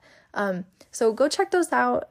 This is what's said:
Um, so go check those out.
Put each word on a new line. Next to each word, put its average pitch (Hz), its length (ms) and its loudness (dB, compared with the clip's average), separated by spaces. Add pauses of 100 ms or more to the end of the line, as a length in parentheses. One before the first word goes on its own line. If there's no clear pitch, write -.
(340)
Um, 185 320 -4 (260)
so 226 220 0
go 254 140 2
check 381 240 -2
those 349 200 0
out. 247 400 0